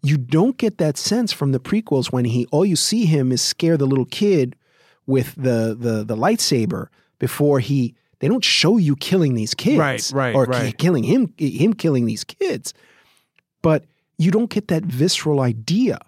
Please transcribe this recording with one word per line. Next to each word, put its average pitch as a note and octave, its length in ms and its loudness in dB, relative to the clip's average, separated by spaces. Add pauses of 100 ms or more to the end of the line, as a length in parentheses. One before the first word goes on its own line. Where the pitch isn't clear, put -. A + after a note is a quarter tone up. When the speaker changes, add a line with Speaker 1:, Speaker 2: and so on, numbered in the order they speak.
Speaker 1:
You D3 140 2
don't D#3 400 2
get A3 220 -2
that D#3 180 0
sense A3+ 360 -2
from C#3 200 -2
the C3 80 0
prequels D3+ 520 -2
when B2 120 0
he, A#2+ 220 0
all D#3 180 2
you F#3+ 120 0
see A3 300 0
him C#3+ 240 2
is B2 120 0
scare E3 340 0
the C#3 100 0
little C3+ 200 2
kid E3+ 500 0 (500)
with C3 300 0
the, A2+ 420 0
the, A2+ 260 -2
the A2 120 -4
lightsaber B2+ 720 -2 (300)
before C#3+ 420 2
he, C3 340 -2 (260)
they C3 80 -2
don't A#3 160 0
show - 340 2
you D3 180 2
killing D#3 380 0
these A2 200 -4
kids C4 240 0
Speaker 2:
Right, C3 340 0
right, C3 220 -2
Speaker 1:
or C3 120 4
ki-, B2+ 60 -4
Speaker 2:
right. A#2 260 -2
Speaker 1:
killing D#3 260 2
him, G3 340 2
him D#3 360 0
killing C3+ 320 0
these A2 180 -6
kids. - 500 -6 (880)
But D#3 220 2 (340)
you E3+ 120 2
don't A3 200 0
get - 180 -4
that D#3+ 160 -2
visceral D3 560 0
idea. C3+ 680 0